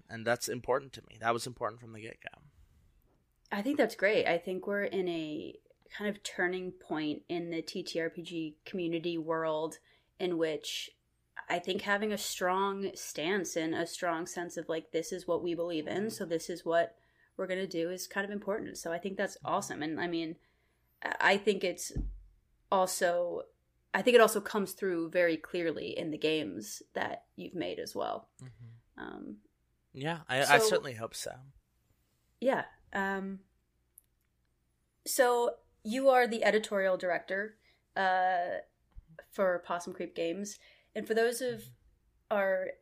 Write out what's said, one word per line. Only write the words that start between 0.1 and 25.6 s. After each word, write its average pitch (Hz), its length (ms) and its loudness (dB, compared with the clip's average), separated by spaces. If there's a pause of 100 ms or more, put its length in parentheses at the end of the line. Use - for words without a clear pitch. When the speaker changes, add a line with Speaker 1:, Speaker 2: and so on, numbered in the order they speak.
Speaker 1:
that's 120 220 2
important 127 460 -2
to - 160 -16
me. 110 100 -20
That 117 140 2
was 120 120 -4
important 120 360 -6
from 113 100 -18
the 110 80 -14
get-go. - 400 -14 (1120)
Speaker 2:
I 202 80 -2
think 277 160 0
that's 233 200 2
great. 196 300 4
I 170 120 4
think 185 280 -6
we're 202 180 -2
in 185 260 -2
a 156 460 -6 (420)
kind 208 100 -2
of 202 140 -4
turning 185 480 -2
point 156 580 -4
in 170 220 -4
the 165 120 -4
T 165 200 -6
T - 180 -6
R 165 80 0
P 165 140 -10
G 165 420 -6
community 170 540 -2
world 160 600 -2 (420)
in 180 180 0
which - 500 -2 (600)
I 175 100 0
think 185 240 -2
having 208 300 2
a 202 40 0
strong 196 800 0
stance 170 640 -2
and 160 180 0
a 165 140 -2
strong 170 400 -2
sense 175 280 -8
of, 165 120 -6
like, 165 240 -4
"This 165 180 -2
is 180 160 -6
what 170 160 2
we 170 140 0
believe 160 320 -2
in, 202 220 -2
so 208 140 -6
this 165 240 -2
is 175 160 -8
what 165 320 2 (400)
we're 190 120 -4
gonna 185 180 -2
do," 165 240 -2
is 185 160 -8
kind 202 180 -4
of 202 60 -6
important. 208 480 -4
So 165 140 -6
I 170 60 -2
think 190 180 -8
that's 196 220 -2
Speaker 1:
Mm-hmm. - 140 -14
Speaker 2:
awesome. 196 300 -2
And 156 180 -4
I 170 60 -2
mean, 165 300 -4 (640)
I, - 180 -4
I 190 180 6
think 202 260 0
it's - 260 -4 (800)
also, 175 720 2 (500)
I 196 100 4
think 240 120 8
it 233 60 12
also 214 200 8
comes 202 340 -2
through 170 360 -2
very 170 260 4
clearly - 600 -4